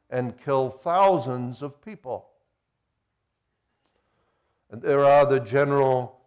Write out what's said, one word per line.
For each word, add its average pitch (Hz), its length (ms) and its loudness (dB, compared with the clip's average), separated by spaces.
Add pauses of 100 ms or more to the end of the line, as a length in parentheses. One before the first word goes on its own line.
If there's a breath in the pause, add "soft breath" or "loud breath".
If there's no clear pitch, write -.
(120)
and 123 280 -8
kill 135 300 -2
thousands 131 920 -2
of 143 200 -14
people. 127 440 -14 (2500)
And 117 100 -16
there 143 240 0
are 143 220 6
the 135 140 0
general 131 880 -2